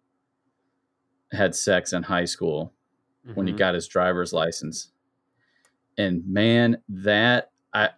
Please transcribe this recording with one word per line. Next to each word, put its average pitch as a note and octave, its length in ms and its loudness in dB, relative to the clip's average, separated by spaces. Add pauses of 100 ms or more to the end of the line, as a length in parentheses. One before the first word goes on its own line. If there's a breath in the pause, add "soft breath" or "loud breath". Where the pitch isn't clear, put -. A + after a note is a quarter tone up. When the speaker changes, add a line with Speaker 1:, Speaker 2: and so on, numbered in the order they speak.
(1300)
Speaker 1:
had F#2+ 200 2
sex F2+ 380 0
in F2+ 120 -4
high F2 220 -2
school E2 480 -4 (600)
when G2 100 -2
he F#2 60 0
Speaker 2:
Mm-hmm. G2+ 80 -2
Speaker 1:
got F#2 160 2
his E2+ 120 -6
driver's F2+ 460 0
license. D#2+ 580 -4 (1080)
And F2+ 280 -2
man, A#2 640 2
that, G#2 640 2 (220)
I, G#2+ 240 2